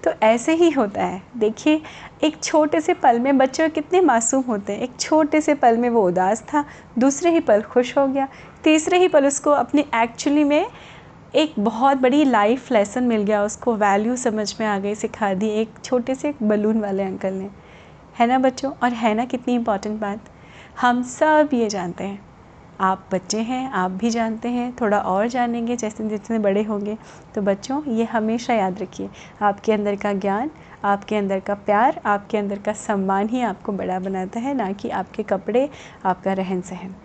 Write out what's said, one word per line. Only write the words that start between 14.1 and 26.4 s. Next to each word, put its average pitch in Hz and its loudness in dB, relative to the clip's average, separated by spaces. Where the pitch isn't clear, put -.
समझ 214 -4
में 220 -2
आ 202 -2
गई, 202 -4
सिखा 208 -4
दी 196 -2
एक 220 -2
छोटे 247 -2
से 294 -4
बलून 214 2
वाले 196 -2
अंकल 190 -6
ने, 190 -8
है 233 4
ना 254 2
बच्चों? 262 0
और 247 2
है 226 0
ना 226 0
कितनी 247 -4
इंपॉर्टेंट 214 -2
बात? 208 -6
हम 247 2
सब 302 4
ये 233 0
जानते 180 -6
हैं, 202 -10
आप 190 0
बच्चे 196 -4
हैं, 254 -4
आप 185 -2
भी 190 -2
जानते 226 -2
हैं, 247 -4
थोड़ा 208 2
और 196 0
जानेंगे 240 -2
जैसे 214 -6
जितने 214 -4
बड़े 202 2